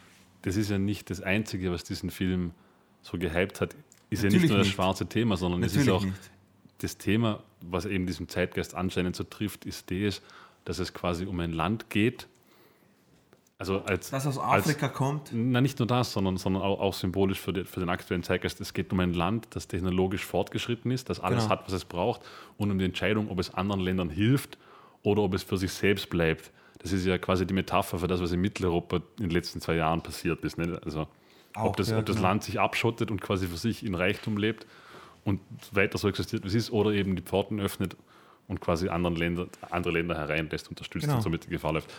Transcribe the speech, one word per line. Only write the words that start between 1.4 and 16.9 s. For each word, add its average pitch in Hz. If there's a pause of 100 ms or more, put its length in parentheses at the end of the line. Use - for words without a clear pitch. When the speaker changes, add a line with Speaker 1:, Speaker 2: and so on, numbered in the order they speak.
Speaker 1:
was 85
diesen 92
Film 90 (500)
so -
gehypt 87
hat, - (340)
ist -
ja 101
Speaker 2:
Natürlich 175
Speaker 1:
nicht 165
nur 101
das 98
Speaker 2:
nicht. 98
Speaker 1:
schwarze 92
Thema, 107
sondern 90
es -
ist 143
Speaker 2:
Natürlich 92
Speaker 1:
auch 98
Speaker 2:
nicht. 95 (480)
Speaker 1:
das -
Thema, 107 (180)
was 90
eben 95
diesen 87
Zeitgeist 90
anscheinend 90
so -
trifft, -
ist -
das, 98 (420)
dass 85
es 90
quasi 87
um 95
ein 85
Land 85
geht, 107 (1300)
also 95
als, 98
Speaker 2:
Das 135
aus 135
Speaker 1:
als 160
Speaker 2:
Afrika 147
kommt? 139
Speaker 1:
Na, 123
nicht 135
nur 117
das, 120
sondern, 95
sondern 95
auch, 98
auch 98